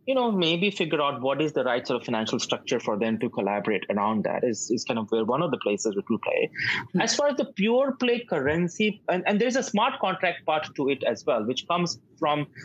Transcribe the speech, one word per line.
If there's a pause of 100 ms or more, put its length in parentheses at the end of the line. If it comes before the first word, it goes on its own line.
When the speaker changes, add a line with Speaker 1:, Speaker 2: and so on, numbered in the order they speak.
Speaker 1:
you
know,
maybe
figure
out
what
is
the
right
sort
of
financial
structure
for
them
to
collaborate
around
that
is,
is
kind
of
where
one
of
the
places
it
will
play. (420)
Speaker 2:
Mm.
Speaker 1:
As
far
as
the
pure
play
currency,
and,
and
there's
a
smart
contract
part
to
it
as
well,
which
comes (200)
from (180)